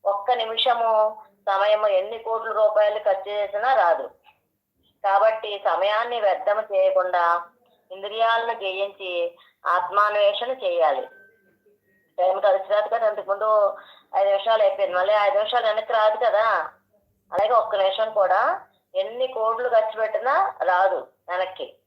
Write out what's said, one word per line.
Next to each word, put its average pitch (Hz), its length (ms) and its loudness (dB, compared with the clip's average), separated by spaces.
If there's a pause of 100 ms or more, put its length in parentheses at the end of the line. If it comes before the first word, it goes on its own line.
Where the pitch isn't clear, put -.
ఒక్క 202 260 -2
నిమిషము 226 920 0 (280)
సమయము 214 360 2
ఎన్ని 202 320 0
కోట్ల 226 340 -6
రూపాయలు 214 460 2
ఖర్చు 196 320 -2
చేసినా 208 440 -2
రాదు. 170 360 2 (960)
కాబట్టి 208 600 0
సమయాన్ని 214 560 0
వ్యర్థం 208 400 0
చేయకుండా 180 840 2 (500)
ఇంద్రియాలను 226 600 -2
జయించి 190 840 -6 (280)
ఆత్మాన్వేషణ 202 840 0
చేయాలి. 175 560 -2 (1120)
టైం 185 220 2
కలిసి 190 240 2
రాదు 214 240 0
కదా, 226 200 0
అంతకుముందు 208 680 0 (400)
ఐదు 196 140 2
నిమిషాలు 208 320 2
అయిపోయింది, 196 340 0
మళ్ళీ 196 180 2
ఐదు 202 220 2
నిమిషాలు 226 300 0
వెనక్కి 220 260 -2
రాదు 214 240 4
కదా. 214 540 0 (640)
అలాగే 202 180 0
ఒక్క 220 260 2
నిమిషం 196 360 0
కూడా 214 500 2 (320)
ఎన్ని 226 320 -4
కోట్లు 233 420 -2
ఖర్చు 220 320 0
పెట్టినా 262 640 -2
రాదు 180 440 2 (220)
వెనక్కి. 180 480 -6 (100)